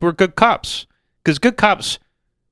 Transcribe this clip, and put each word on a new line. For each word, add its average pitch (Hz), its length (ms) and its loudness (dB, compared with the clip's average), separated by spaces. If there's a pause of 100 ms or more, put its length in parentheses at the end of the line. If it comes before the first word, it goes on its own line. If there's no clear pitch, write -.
we're 170 120 0
good 185 220 0
cops. - 520 0 (380)
'Cause 147 140 0
good 240 180 0
cops - 440 -2 (520)